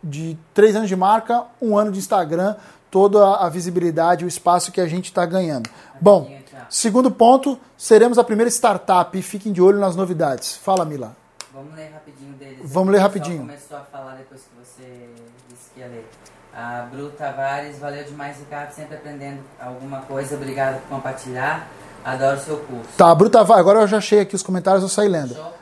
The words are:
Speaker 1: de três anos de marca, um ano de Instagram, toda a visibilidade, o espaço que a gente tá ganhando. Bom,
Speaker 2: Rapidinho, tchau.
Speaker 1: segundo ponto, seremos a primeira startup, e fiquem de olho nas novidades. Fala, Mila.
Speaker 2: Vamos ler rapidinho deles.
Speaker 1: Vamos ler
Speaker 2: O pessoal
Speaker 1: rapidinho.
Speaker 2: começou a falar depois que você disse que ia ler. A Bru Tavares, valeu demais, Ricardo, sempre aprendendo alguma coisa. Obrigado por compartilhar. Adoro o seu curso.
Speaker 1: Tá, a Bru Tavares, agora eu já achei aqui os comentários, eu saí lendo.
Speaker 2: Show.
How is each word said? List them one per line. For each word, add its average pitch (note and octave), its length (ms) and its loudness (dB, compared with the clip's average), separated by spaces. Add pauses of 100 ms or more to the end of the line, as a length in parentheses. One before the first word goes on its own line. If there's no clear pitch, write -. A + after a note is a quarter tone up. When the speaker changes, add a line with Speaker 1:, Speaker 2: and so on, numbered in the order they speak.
Speaker 1:
de D#3+ 360 -10 (160)
três G#3 200 6
anos A3 140 -2
de F#3+ 80 -2
marca, A3 480 0 (160)
um G#3+ 160 0
ano G#3 160 0
de F#3+ 60 -6
Instagram, F#3+ 580 -2 (340)
toda G3+ 460 6
a F#3 140 0
visibilidade, E3+ 760 -2
o F3+ 40 -4
espaço F3 440 -2
que - 80 -2
a F3+ 80 0
gente F3+ 240 -6
tá F3 140 -2
ganhando. E3 420 -4 (320)
Bom, F#3+ 200 8
Speaker 2:
Rapidinho, - 300 -16
tchau. - 100 -20 (100)
Speaker 1:
segundo B3 400 2
ponto, C4 480 4 (180)
seremos A3+ 420 4
a A#3 60 4
primeira A#3 260 0
startup, F#3+ 680 0
e F#3+ 40 -4
fiquem G#3 320 -8
de F3 80 -2
olho G3+ 180 6
nas F#3+ 160 0
novidades. E3+ 640 -4
Fala, F#3 300 -2
Mila. C#3 280 -12 (380)
Speaker 2:
Vamos C#3+ 220 -20
ler D#3 180 -18
rapidinho C#3 420 -20
deles. C3+ 280 -20
Speaker 1:
Vamos F#3 300 -2
ler G#3 60 6
Speaker 2:
O F#3+ 40 4
pessoal G3+ 60 4
Speaker 1:
rapidinho. E3+ 320 -6
Speaker 2:
começou C#3+ 360 -18
a C#3+ 40 -16
falar C3 340 -20
depois C3 260 -20
que - 160 -20
você B2 520 -20 (400)
disse B2 260 -20
que B2+ 60 -20
ia B2+ 60 -18
ler. A#2 220 -18 (480)
A A#2+ 340 -12
Bru C#3+ 200 -14
Tavares, C#3 680 -8
valeu C#3+ 260 -12
demais, C#3+ 340 -16
Ricardo, D3 340 -14
sempre D3 240 -18
aprendendo C#3 440 -16 (200)
alguma C3 420 -14
coisa. C#3 340 -8
Obrigado C3+ 460 -6
por C#3 140 -14
compartilhar. C3 720 -8 (360)
Adoro C3+ 320 -2
o C#3 40 -10
seu D3+ 160 -8
curso. B2 400 -12
Speaker 1:
Tá, E3+ 140 8
a E3+ 40 8
Bru F#3+ 140 4
Tavares, G#3+ 320 6
agora G3+ 200 6
eu G#3+ 80 4
já G#3+ 100 0
achei G#3 220 2
aqui G3+ 140 -4
os F#3+ 100 -6
comentários, F#3 380 0
eu G3 60 -4
saí G#3 200 0
lendo. C#3+ 260 -4
Speaker 2:
Show. D#3+ 280 -16